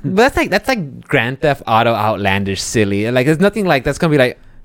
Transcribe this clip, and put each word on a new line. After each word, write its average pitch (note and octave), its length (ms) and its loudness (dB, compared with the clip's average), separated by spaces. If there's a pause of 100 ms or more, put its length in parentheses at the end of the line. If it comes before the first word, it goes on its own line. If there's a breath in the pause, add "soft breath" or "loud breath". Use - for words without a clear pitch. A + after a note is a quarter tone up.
But F#3 120 -4
that's B3 220 2
like, C#4+ 120 0
that's - 180 -2
like D#3 340 -4
Grand B2+ 400 -2
Theft C#3+ 260 0
Auto A#2 260 2
outlandish G2 680 -2
silly. G#2 500 -2
Like, B2+ 140 0
there's D#3 140 2
nothing G3+ 260 0
like, C#3+ 180 0
that's C#3+ 140 -4
gonna E3 140 0
be D3 60 4
like, B2+ 220 0 (260 soft breath)